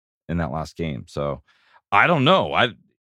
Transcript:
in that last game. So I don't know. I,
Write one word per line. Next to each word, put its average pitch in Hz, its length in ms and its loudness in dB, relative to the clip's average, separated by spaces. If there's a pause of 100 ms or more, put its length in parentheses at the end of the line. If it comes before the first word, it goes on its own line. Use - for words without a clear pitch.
(280)
in 82 100 -4
that 76 140 -4
last 78 240 -8
game. 78 320 -8
So 71 340 -6 (480)
I 107 160 4
don't 151 180 2
know. 139 280 2
I, 92 120 2 (520)